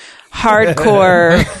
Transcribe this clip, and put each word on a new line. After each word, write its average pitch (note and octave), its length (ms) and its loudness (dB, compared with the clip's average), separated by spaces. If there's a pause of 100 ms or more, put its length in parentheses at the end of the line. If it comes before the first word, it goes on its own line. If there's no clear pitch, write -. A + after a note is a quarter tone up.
(320)
hardcore F#3 1160 0 (140)